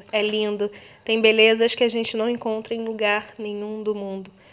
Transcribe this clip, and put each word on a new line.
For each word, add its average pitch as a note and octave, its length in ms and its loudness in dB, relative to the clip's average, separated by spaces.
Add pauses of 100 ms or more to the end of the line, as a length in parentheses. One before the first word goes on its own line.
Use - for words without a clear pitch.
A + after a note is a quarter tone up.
(120)
é G#3+ 80 0
lindo, G#3 520 -2 (340)
tem A3+ 160 0
belezas A3 540 6
que - 80 0
a A#3 60 4
gente A3+ 280 -4
não A3 100 0
encontra A#3 460 -4
em A3+ 100 -4
lugar G#3+ 420 -2 (120)
nenhum G#3 460 -8
do G#3+ 100 -2
mundo. G3 380 -8 (220)